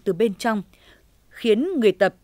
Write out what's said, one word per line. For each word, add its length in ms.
từ 80
bên 220
trong, 280
khiến 520
người 120
tập 320